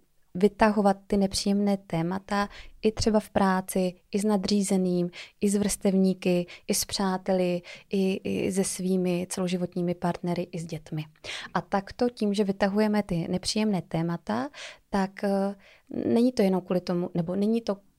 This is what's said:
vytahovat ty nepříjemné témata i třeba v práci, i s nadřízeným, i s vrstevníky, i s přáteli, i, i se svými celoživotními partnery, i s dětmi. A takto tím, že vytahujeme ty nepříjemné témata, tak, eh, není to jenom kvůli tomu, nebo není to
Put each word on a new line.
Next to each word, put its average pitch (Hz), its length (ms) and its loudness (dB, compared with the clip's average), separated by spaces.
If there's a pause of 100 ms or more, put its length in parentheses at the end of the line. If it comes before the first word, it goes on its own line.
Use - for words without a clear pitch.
(360)
vytahovat 202 600 4 (100)
ty 208 100 0
nepříjemné 202 600 2
témata 196 720 -4 (340)
i 220 100 2
třeba 214 280 2
v - 100 -18
práci, 190 640 0 (180)
i 214 60 -2
s 196 60 0
nadřízeným, 190 840 2 (300)
i 202 100 2
s 196 40 0
vrstevníky, 190 920 2 (220)
i 208 60 -2
s - 100 -2
přáteli, 185 800 -2 (280)
i, 190 340 0
i 196 280 -2
se 185 120 0
svými 180 640 0
celoživotními 180 640 -2
partnery, 175 480 -2 (100)
i 185 60 -6
s 160 80 -6
dětmi. 156 380 -8 (500)
A 180 60 0
takto 202 500 -2
tím, 208 240 -2
že 208 100 2
vytahujeme 208 580 2
ty 165 260 -2
nepříjemné 196 540 0
témata, 170 680 -2 (420)
tak, 196 340 -2
eh, 196 300 0 (340)
není 233 440 2
to 247 100 2
jenom 185 180 4
kvůli 180 200 -2
tomu, 180 340 -2
nebo 175 220 -2
není 220 240 0
to 214 160 -4 (220)